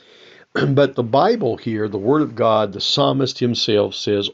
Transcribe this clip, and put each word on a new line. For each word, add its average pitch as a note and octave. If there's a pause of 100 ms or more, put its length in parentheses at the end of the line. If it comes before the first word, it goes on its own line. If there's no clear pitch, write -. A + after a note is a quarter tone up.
(560)
<clears throat> C#3+
But C#3
the B2+
Bible C#3+
here, G#2+
the G2+
Word C3
of A#2
God, A2
the G2
psalmist C#3
himself G#2+
says, G2+